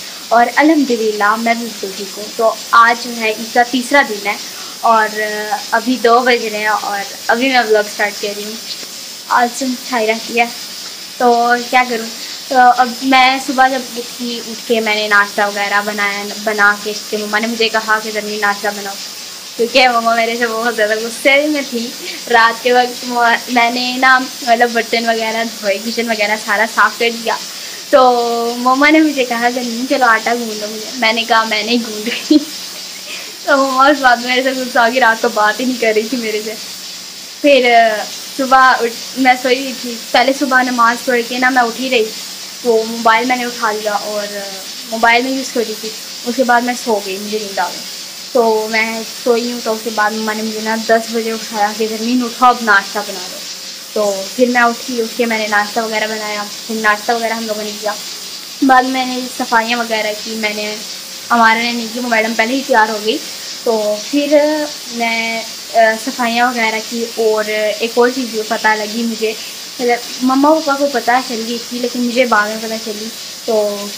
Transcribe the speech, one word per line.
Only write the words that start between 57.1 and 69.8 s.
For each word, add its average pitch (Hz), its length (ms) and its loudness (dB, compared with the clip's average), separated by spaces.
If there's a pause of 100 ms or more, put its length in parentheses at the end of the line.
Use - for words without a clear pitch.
वगैरह 226 220 -2
हम 226 80 -6
लोगों 214 180 -4
ने 208 100 -6
किया। 208 220 -6 (680)
बाद 254 200 6
में 262 80 -2
मैंने 254 340 -4
सफाइयाँ 240 540 -2
वगैरह 214 320 -2
की, 220 280 -8
मैंने, 214 360 -4 (540)
हमारे 233 320 6
ने 240 100 -2
नहीं 233 160 -4
की, 233 120 -6
वो 247 80 -4
मैडम 226 260 2
पहले 226 200 0
ही 269 60 0
तैयार 226 300 4
हो 214 80 -4
गई। 220 200 -2 (460)
तो 214 320 0
फिर 285 460 2 (520)
मैं, 226 500 -2 (320)
अ, 220 200 6
सफाइयाँ 240 540 0
वगैरह 220 300 -2
की 233 240 -4
और 214 460 0
एक 214 480 0
और 240 120 4
चीज़ 240 260 -4
जो 214 140 -2
पता 214 240 2
लगी 214 280 -2
मुझे, 220 340 -2 (440)